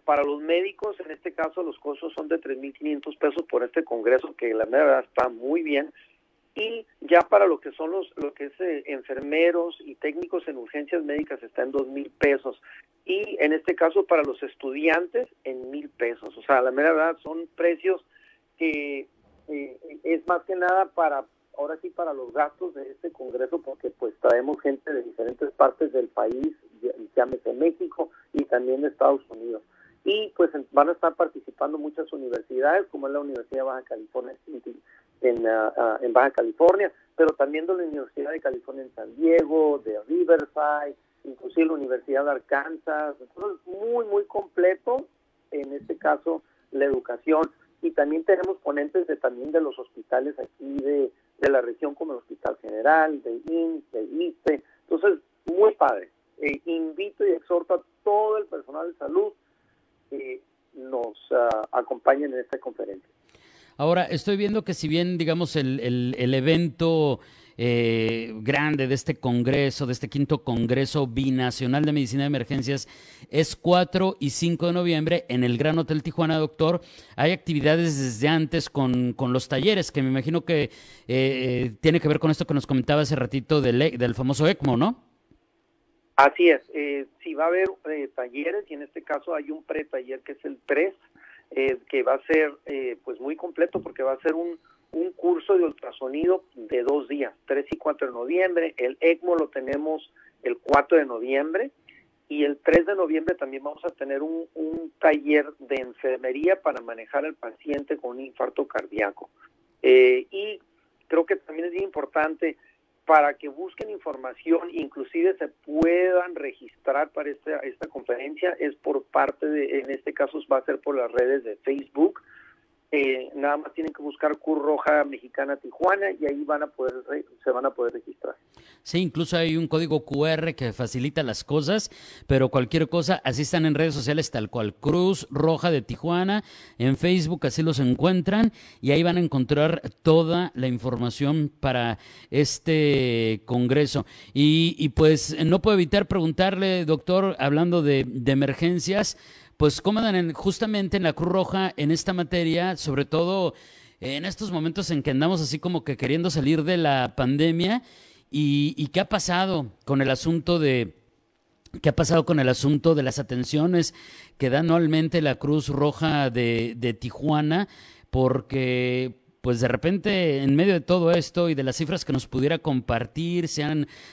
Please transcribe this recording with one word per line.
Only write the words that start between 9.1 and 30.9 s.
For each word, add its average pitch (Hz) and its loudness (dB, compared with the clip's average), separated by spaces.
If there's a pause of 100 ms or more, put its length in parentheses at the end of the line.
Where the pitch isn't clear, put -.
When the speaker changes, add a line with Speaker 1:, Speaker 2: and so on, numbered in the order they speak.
Speaker 1:
y 139 -16
técnicos 170 -6
en 143 -10
urgencias 147 -6
médicas 147 -6
está 123 -6
en 131 -4
dos 139 -2
mil 139 -10
pesos. 135 0 (440)
Y 196 -4
en 151 2
este 160 -2
caso 165 2
para 160 2
los 131 -6
estudiantes 160 -2 (160)
en 127 -10
mil 147 -12
pesos. - -6
O 117 -20
sea, 131 4
la 131 2
mera 147 2
verdad 160 0
son 160 -10
precios 170 0 (520)
que, 147 -4 (420)
eh, 143 -10 (260)
es 160 -2
más 175 0
que 190 -6
nada 180 2
para, 156 -2 (320)
ahora 151 -6
sí, 185 -12
para 165 -6
los 127 -10
gastos 147 -4
de 139 -12
este 165 -12
congreso, 127 -6
porque, - -10
pues, - -8
traemos 127 0
gente 139 -4
de 123 -4
diferentes 120 -8
partes - 2
del 123 -2
país, 120 -4 (300)
ya-, - -4 (220)
llámese - 0
México 302 -2 (200)
y 143 -2
también 127 0
de 147 0
Estados 135 2
Unidos. 113 -10 (420)
Y, 208 -2
pues, 175 4
en-, 139 -8
van 143 6
a 175 0